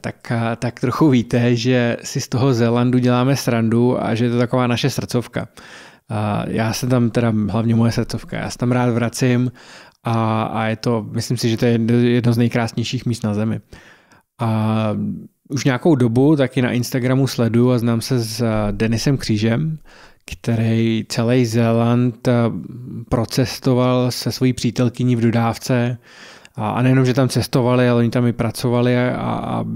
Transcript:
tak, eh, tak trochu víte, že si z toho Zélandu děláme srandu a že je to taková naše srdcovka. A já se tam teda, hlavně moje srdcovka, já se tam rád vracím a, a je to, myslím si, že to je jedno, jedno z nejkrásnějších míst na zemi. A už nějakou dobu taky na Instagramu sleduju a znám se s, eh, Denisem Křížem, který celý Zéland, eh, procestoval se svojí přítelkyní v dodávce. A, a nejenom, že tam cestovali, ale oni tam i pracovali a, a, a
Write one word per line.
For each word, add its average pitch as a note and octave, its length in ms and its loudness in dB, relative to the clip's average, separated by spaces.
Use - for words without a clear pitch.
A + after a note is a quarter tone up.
tak, - 300 -10
eh, A#2 240 -2
tak A#2+ 240 -6
trochu C3+ 300 2
víte, A#2+ 460 2
že A#2+ 480 0
si - 180 -6
z - 60 -10
toho C3+ 260 2
Zélandu A#2+ 440 2
děláme B2 380 2
srandu A#2 680 0
a A#2 120 0
že A#2 100 0
je A#2+ 60 0
to A#2+ 60 0
taková B2 300 0
naše A#2+ 220 0
srdcovka. - 580 -4
A G#2+ 380 -2
já A2+ 260 -2
se - 140 -6
tam A#2+ 220 2
teda, A#2 240 0
hlavně A2+ 260 0
moje A#2 160 4
srdcovka, A2 460 -6
já G#2 120 -6
se - 80 -10
tam B2 140 -2
rád B2 180 2
vracím B2 640 0
a, A2 400 0
a A2 220 -4
je A2 100 -2
to, A2+ 360 -4
myslím A#2 260 -4
si, A#2 120 -2
že A2+ 80 0
to B2+ 80 0
je A#2 60 4
jedno, A#2 240 2
jedno A#2+ 380 2
z A2+ 40 0
nejkrásnějších A#2 680 -2
míst A#2 180 -4
na G#2+ 100 -2
zemi. G#2+ 280 -2
A A2 500 0
už C3 140 -6
nějakou C#3+ 320 2
dobu B2+ 400 4
taky C3+ 260 0
na A#2+ 100 0
Instagramu B2+ 560 0
sleduju A#2+ 440 2
a B2 80 2
znám A#2 220 0
se B2+ 180 -2
s, A2 220 -6
eh, G#2+ 300 0
Denisem A2+ 460 0
Křížem, A#2 600 -2
který A2+ 760 0
celý B2 360 0
Zéland, A#2 840 0
eh, B2 60 4
procestoval B2+ 1000 0
se - 200 -6
svojí B2+ 220 0
přítelkyní B2 640 0
v A2+ 60 0
dodávce. A#2 760 0
A, G#2+ 140 -4
a G#2+ 120 -2
nejenom, C3 240 4
že B2+ 80 2
tam C3 160 2
cestovali, B2 600 2
ale A#2+ 100 2
oni A#2 100 2
tam B2 180 0
i A#2 60 0
pracovali B2 640 0
a, B2 180 0
a, A#2 180 -4
a A#2 320 -4